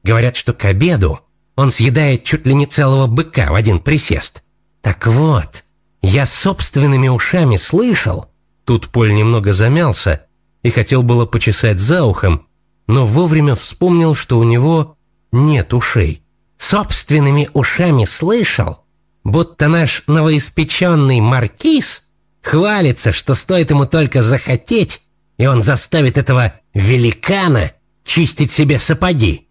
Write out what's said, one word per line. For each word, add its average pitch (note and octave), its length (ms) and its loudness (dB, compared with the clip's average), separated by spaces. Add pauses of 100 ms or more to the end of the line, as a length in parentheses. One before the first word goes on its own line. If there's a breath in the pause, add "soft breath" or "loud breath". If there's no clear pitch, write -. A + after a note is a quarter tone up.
Говорят, A2 340 0
что - 180 -4
к - 100 -8
обеду G2 560 0 (360)
он C3+ 140 2
съедает C3 540 0
чуть - 220 -4
ли C3 80 2
не C#3+ 120 2
целого C3+ 400 0
быка B2 440 -2
в D2+ 40 0
один G2+ 260 2
присест. - 640 -4 (380)
Так - 260 -4
вот, B2+ 580 0 (360)
я G2 240 2
собственными C#3 840 0
ушами B2+ 480 0
слышал». - 760 -2 (340)
Тут A#2 240 -2
Поль A2 260 2
немного G#2+ 380 2
замялся A2 760 0 (360)
и A#2+ 80 0
хотел B2+ 320 0
было A#2+ 220 2
почесать A2 540 0
за D3 260 0
ухом, F#2 440 0 (400)
но B2 180 2
вовремя D3+ 480 2
вспомнил, E3+ 600 0
что - 240 -2
у A#2 60 4
него D3 520 0 (340)
нет C#3 420 0
ушей. F#2+ 500 -2 (360)
«Собственными D3 960 0
ушами C#3+ 500 0
слышал, D#3 800 -4 (380)
будто D3+ 460 -2
наш D#3+ 400 0
новоиспеченный D#3 1120 0
маркиз B2+ 840 -2 (400)
хвалится, E3 680 0
что - 240 -4
стоит F3 340 -2
ему C#3 160 2
только C3+ 360 0
захотеть, C3+ 800 -2 (360)
и A#2 100 0
он B2+ 160 2
заставит C#3 560 0
этого B2 360 0 (200)
великана A#2+ 1000 0 (320)
чистить - 460 -2
себе C#3+ 280 0
сапоги». B2+ 720 -2